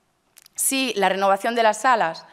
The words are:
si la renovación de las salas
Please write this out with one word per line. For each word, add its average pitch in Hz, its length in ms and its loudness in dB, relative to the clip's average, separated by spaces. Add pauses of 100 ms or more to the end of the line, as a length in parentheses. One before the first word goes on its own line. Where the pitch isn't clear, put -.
(560)
si 262 400 -2
la 190 140 2
renovación 196 460 0
de 233 80 2
las 214 180 2
salas 202 520 0